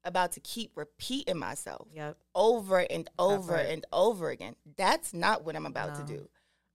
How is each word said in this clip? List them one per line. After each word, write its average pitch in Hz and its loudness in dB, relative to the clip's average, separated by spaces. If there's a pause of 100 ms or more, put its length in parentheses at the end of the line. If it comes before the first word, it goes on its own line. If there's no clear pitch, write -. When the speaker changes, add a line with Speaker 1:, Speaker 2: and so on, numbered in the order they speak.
Speaker 1:
about 180 0
to - -10
keep - -10
repeating 190 -6
myself 98 -8
Speaker 2:
Yep. 151 -10 (180)
Speaker 1:
over 196 6
and 165 0
Speaker 2:
That - -14
Speaker 1:
over 180 2
Speaker 2:
part. 160 2
Speaker 1:
and 156 -4
over 190 4
again. 110 -8 (220)
That's 247 2
not 180 2
what 156 -6
I'm 156 -6
about 139 -6
to 147 -8
Speaker 2:
No. 147 -10 (120)
Speaker 1:
do. - -16 (460)